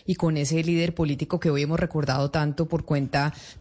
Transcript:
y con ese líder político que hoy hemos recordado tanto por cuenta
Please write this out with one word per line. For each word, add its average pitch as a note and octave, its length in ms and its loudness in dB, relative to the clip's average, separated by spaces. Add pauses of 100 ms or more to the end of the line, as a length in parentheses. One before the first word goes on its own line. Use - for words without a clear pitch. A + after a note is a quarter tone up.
y F#3 100 -2
con D#3+ 220 0
ese D3 260 0
líder E3 320 0
político D3+ 440 0
que E3+ 120 2
hoy C#3+ 120 2
hemos D#3 160 0
recordado C#3+ 520 0
tanto D3+ 360 0
por D#3+ 160 -2
cuenta C#3+ 500 0 (280)